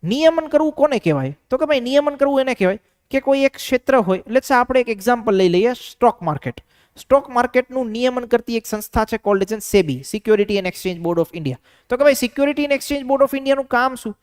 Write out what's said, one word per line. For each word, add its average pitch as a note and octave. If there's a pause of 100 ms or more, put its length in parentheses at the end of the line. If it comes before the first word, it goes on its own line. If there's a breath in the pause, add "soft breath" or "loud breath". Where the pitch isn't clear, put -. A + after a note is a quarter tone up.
નિયમન D#4
કરવું D4+
કોને C#4+
કહેવાય? C#3+ (120)
તો B3+
કે D#4
ભાઈ D4
નિયમન C#4+
કરવું C#4
એને C4
કહેવાય G3 (320)
કે C4+
કોઈ C#4
એક C4+
ક્ષેત્ર C4
હોય, F#3+
let's A#3+
say C#4
આપણે B3+
એક A#3+
એક્ઝામ્પલ A3
લઈ F#3+
લઈએ, G3+
સ્ટોક -
માર્કેટ. D3 (380)
સ્ટોક C#4
માર્કેટનું B3
નિયમન B3
કરતી A#3
એક A3
સંસ્થા A3
છે -
called G3+
as G#3+
an G#3 (120)
sebi, E3 (200)
Security G#3
and G3
Exchange F3
Board E3+
of E3
India. C#3+ (340 soft breath)
તો B3
કે C4+
ભાઈ C#4+
Security C#4
and C#4+
Exchange C#4
Board C4
of C#4
ઇન્ડિયાનું C4+
કામ B3+
શું? A3